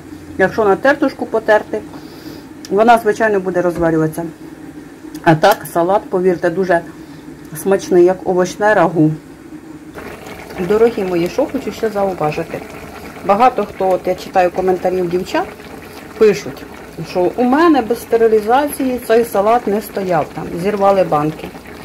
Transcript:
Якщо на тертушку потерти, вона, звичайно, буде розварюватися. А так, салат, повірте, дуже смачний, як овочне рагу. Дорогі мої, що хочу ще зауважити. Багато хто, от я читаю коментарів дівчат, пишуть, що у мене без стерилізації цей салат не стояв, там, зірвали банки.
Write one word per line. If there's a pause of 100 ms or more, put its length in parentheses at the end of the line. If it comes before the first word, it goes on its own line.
(380)
Якщо
на
тертушку
потерти, (920)
вона,
звичайно,
буде
розварюватися. (1000)
А
так,
салат,
повірте,
дуже (840)
смачний,
як
овочне
рагу. (1600)
Дорогі
мої,
що
хочу
ще
зауважити. (680)
Багато
хто,
от
я
читаю
коментарів
дівчат, (720)
пишуть, (460)
що
у
мене
без
стерилізації
цей
салат
не
стояв,
там, (180)
зірвали
банки. (360)